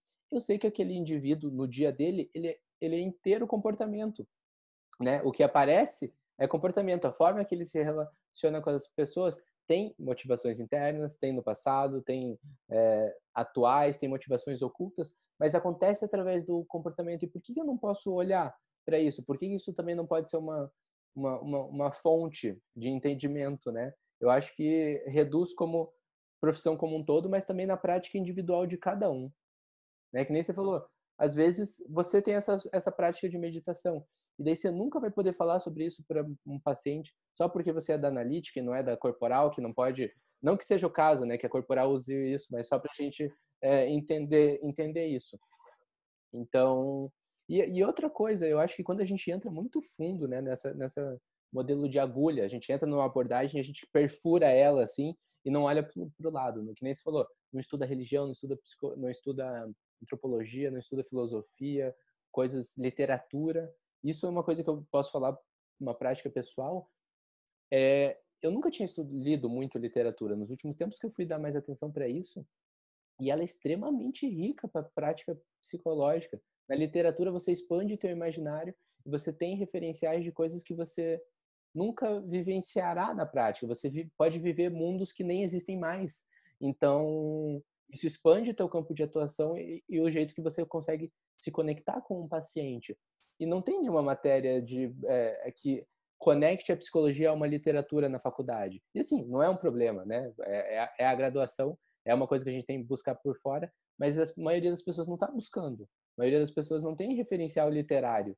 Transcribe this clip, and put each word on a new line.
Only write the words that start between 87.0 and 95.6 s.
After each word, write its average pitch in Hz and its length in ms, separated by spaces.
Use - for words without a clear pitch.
isso 135 140
expande 196 480
teu 180 140
campo 165 260
de 151 80
atuação 151 540
e, 170 320
e 160 120
o 165 100
jeito 156 240
que 170 80
você 160 220
consegue 160 480
se - 120
conectar 156 520
com 180 200
um 156 60
paciente. 147 680
E 160 60
não 180 160
tem 381 180
nenhuma 175 220
matéria 135 580
de, 123 320
é, 123 500
que 135 300